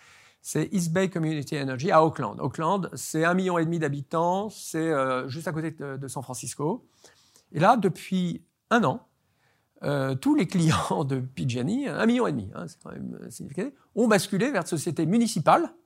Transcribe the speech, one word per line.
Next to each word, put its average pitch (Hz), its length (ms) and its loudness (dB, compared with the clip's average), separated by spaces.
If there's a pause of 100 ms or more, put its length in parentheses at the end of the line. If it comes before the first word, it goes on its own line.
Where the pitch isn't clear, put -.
(420)
C'est - 300 -4
East 170 200 0
Bay 185 160 2
Community 156 500 -4
Energy 135 320 -4
à 160 140 8
Oakland. 131 360 -2
Oakland, 160 540 -2
c'est 156 300 -2
un 170 100 4
million 185 240 0
et 165 60 2
demi 170 140 -2
d'habitants, 170 720 -2
c'est, - 280 -8
euh, 135 500 0
juste 156 200 -8
à 175 40 -4
côté 160 180 -4
de, 143 260 -10
de 139 120 -10
San 135 140 -10
Francisco. 143 640 -6 (640)
Et 156 60 -4
là, 202 180 6
depuis 180 640 -2 (280)
un 220 140 6
an, 180 220 -2 (760)
euh, 135 320 0
tous 269 200 2
les 247 120 4
clients 165 580 2
de 135 160 0
P 131 280 -4
G 120 140 -2
and 131 60 0
E, 254 200 -2
un 196 180 2
million 240 200 4
et 175 60 0
demi, 104 220 -4
hein, - 140 -10
c'est - 140 -20
quand - 100 -14
même 62 260 -10 (120)
significatif, 180 420 -10 (220)
ont 233 140 4
basculé 208 420 4
vers 202 120 0
cette 160 160 -2
société 160 280 -2
municipale, 220 680 4 (140)